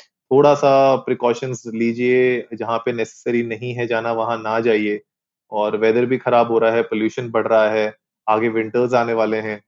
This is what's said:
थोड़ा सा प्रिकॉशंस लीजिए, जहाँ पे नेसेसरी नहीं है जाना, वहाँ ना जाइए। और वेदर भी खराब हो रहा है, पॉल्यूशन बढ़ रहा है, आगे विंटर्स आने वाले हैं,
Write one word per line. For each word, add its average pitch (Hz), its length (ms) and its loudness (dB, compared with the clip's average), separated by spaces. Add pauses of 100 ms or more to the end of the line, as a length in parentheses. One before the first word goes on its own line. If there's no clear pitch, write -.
(320)
थोड़ा 143 220 6
सा 135 420 4
प्रिकॉशंस 123 720 -2
लीजिए, 120 840 0
जहाँ 113 240 -4
पे 123 160 -4
नेसेसरी 117 500 -2
नहीं 117 300 -8
है 120 140 -4
जाना, 117 240 -2
वहाँ 113 260 -2
ना 110 220 -2
जाइए। 107 420 0 (500)
और 107 260 -2
वेदर 113 280 2
भी 127 120 0
खराब 120 300 2
हो 113 120 2
रहा 113 120 2
है, 117 100 0
पॉल्यूशन 113 480 -4
बढ़ 113 180 -2
रहा 110 220 2
है, 107 280 -2 (320)
आगे 110 200 2
विंटर्स 113 440 -2
आने 117 200 0
वाले 110 240 0
हैं, 107 300 -8